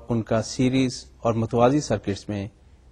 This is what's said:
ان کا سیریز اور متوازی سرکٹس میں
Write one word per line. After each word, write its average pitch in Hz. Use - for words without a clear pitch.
ان 113
کا 110
سیریز 127
اور 117
متوازی 120
سرکٹس 101
میں 101